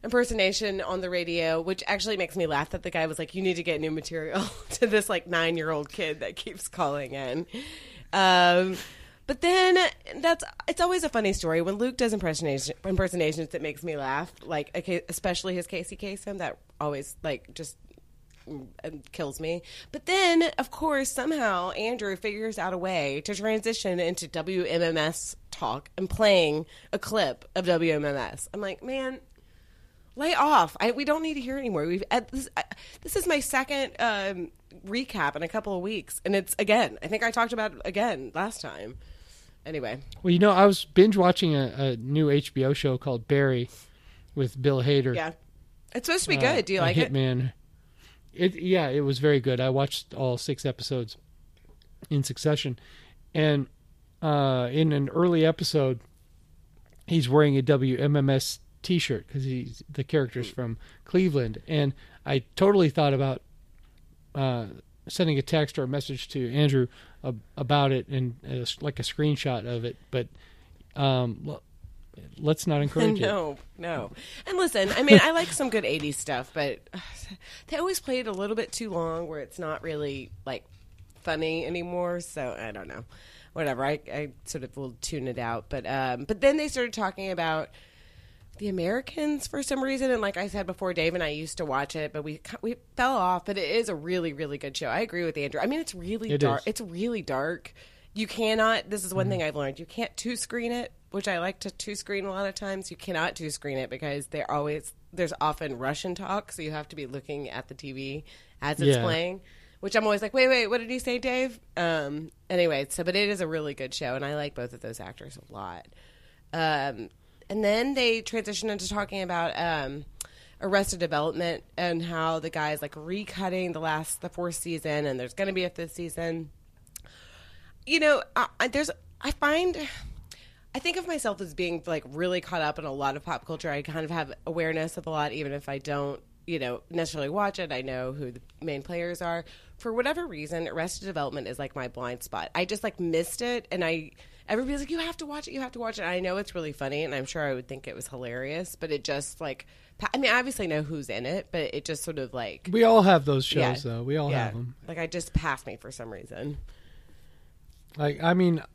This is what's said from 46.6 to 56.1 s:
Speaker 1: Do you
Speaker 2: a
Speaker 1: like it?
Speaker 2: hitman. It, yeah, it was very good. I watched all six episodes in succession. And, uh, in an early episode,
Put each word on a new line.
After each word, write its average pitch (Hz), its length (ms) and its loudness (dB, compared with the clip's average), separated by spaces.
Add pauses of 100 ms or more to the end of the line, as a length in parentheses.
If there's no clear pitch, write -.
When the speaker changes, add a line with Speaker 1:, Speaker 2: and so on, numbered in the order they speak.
Speaker 1:
Do 190 80 0
you 190 60 2
Speaker 2:
a - 20 4
Speaker 1:
like - 160 4
it? - 160 4
Speaker 2:
hitman. 131 400 2 (800)
It, 185 220 2
yeah, 175 340 2
it 143 160 2
was 135 140 0
very 147 200 6
good. 127 220 2
I 131 80 2
watched 135 440 0
all 127 240 0
six - 280 -4
episodes 127 500 -4 (920)
in 143 140 2
succession. 139 540 0 (560)
And, 151 340 4 (540)
uh, 135 480 2
in 156 220 4
an 139 160 2
early 165 380 4
episode, 147 560 2 (1040)